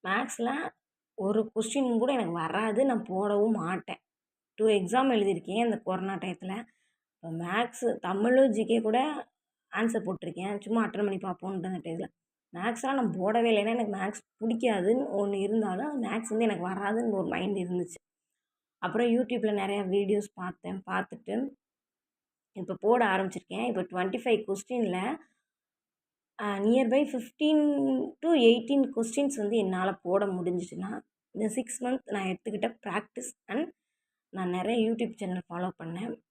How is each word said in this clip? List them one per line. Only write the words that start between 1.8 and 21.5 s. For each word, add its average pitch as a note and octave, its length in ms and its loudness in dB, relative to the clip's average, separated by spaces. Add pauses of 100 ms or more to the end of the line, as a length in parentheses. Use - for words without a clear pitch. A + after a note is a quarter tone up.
கூட B3 160 2
எனக்கு G3+ 180 0
வராது, G3 540 0
நான் A#3 180 2
போடவும் G3+ 480 2
மாட்டேன். F3+ 480 -2 (540)
டூ G#3+ 140 0
எக்ஸாம் A3 440 4
எழுதியிருக்கேன் G3 520 2
இந்த A3+ 160 0
கொரோனா F#3 360 -4
டயத்துல. F#3 380 -8 (580)
இப்போ E3 200 -12
மேத்ஸ், G#3+ 680 -2
தமிழ், A#3 500 6
ஜி G#3+ 160 2
கே A3+ 160 2
கூட A3 160 2 (760)
ஆன்சர் A3 320 0
போட்டிருக்கேன், F#3 560 -6
சும்மா A3 240 0
அட்டெண்ட் G#3 220 -2
பண்ணி G3 100 -2
பார்ப்போன்ட்டு F#3 500 -6
அந்த F#3 120 -4
டயத்துல. E3 300 -8 (440)
மேத்ஸ்லாம் A#3 460 -2
நான் G#3+ 120 2
போடவே G#3 320 2
இல்லை, A3 200 4
ஏன்னா A3+ 140 0
எனக்கு G#3 160 -2
மேத்ஸ் F#3+ 320 -6 (140)
பிடிக்காதுன்னு A3+ 680 2 (120)
ஒண்ணு G3+ 240 0
இருந்தாலும், A3 600 0
மேத்ஸ் A3 260 -4
வந்து A3 180 2
எனக்கு F3+ 220 -2
வராதுன்னு G#3 420 0
ஒரு F#3 160 0
மைண்ட் F#3+ 300 -2
இருந்துச்சு. F3+ 420 -4 (760)
அப்புறம் A#3 300 0
YouTube-ல A#3 440 2 (120)
நிறையா G3+ 240 -2
வீடியோஸ் G3 460 2
பார்த்தேன். F3+ 520 -8
பார்த்துட்டு F#3+ 720 -4 (1000)